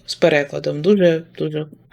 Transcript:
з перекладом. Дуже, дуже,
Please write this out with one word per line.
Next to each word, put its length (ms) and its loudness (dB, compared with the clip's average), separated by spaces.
з 100 -10
перекладом. 680 0
Дуже, 400 2
дуже, 280 -6